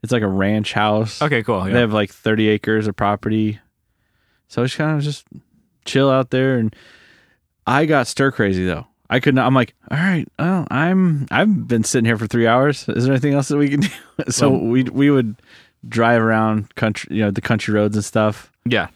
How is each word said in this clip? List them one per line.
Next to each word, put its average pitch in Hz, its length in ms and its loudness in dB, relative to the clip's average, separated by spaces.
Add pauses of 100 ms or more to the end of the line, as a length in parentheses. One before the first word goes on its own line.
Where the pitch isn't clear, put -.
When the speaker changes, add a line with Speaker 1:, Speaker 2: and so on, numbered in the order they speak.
Speaker 1:
it's 113 80 -6
like 117 120 0
a 104 40 0
ranch 101 460 0
house. 107 480 -2
Speaker 2:
Okay, 143 220 0
cool, 95 240 -2
yeah. 98 60 -2
Speaker 1:
They 120 60 4
have, 113 140 0
like, 104 180 0
thirty 110 360 0
acres 107 400 0
of 101 80 -6
property. 107 640 -2 (880)
So - 160 -4
it's 127 120 -4
kinda 151 260 -2
just 147 240 -8 (600)
chill 135 240 2
out 131 220 0
there. 131 260 0
And 110 180 -2 (920)
I 139 180 2
got 143 220 0
stir 139 240 0
crazy, 95 340 0
though. 85 220 -4 (220)
I 127 100 2
couldn't, 131 200 2
I'm 127 140 2
like, 127 200 0 (180)
"All 143 60 -4
right, 175 280 0 (140)
well, 175 320 -2
I'm, 165 600 0
I've 170 360 2
been 117 160 2
sitting 117 220 0
here 113 120 2
for 110 100 -4
three 117 200 2
hours. 131 400 2
Is - 160 -2
there 135 80 2
anything 139 220 0
else 139 160 -2
that 147 80 0
we 147 120 2
can 143 120 0
do?" 202 80 0 (200)
<laughs> - 200 -8
So 139 200 0
Speaker 2:
Well 131 120 2
Speaker 1:
we, 120 220 2
we 139 280 2
would 120 240 0 (520)
drive 117 340 2
around 110 540 0
country, - 420 -4
you 110 60 0
know, 104 80 0
the 101 100 -4
country 110 320 -2
roads 107 240 2
and 104 80 -2
stuff. 107 460 -2 (140)
Speaker 2:
Yeah. 107 300 0